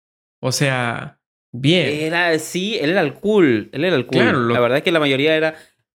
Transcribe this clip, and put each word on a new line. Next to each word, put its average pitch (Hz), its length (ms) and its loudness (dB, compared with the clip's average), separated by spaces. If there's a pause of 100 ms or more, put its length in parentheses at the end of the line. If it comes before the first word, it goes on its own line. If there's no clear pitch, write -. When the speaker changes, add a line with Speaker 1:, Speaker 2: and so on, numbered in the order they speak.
(400)
Speaker 1:
O 131 120 -4
sea, 127 680 -4 (320)
bien. 147 380 0
Speaker 2:
Era, 160 480 0
sí, 185 420 -6
él 147 120 -2
era 190 100 0
el 139 140 -2
cool, 160 580 2
él 139 120 -4
era 180 100 0
el 127 100 0
cool. 131 160 0
Speaker 1:
Claro, 185 180 2
lo 120 140 0
Speaker 2:
La 123 60 2
verdad 120 180 2
es 151 60 -2
que 190 80 0
la 165 80 4
mayoría 143 360 2
era, 156 200 -2 (400)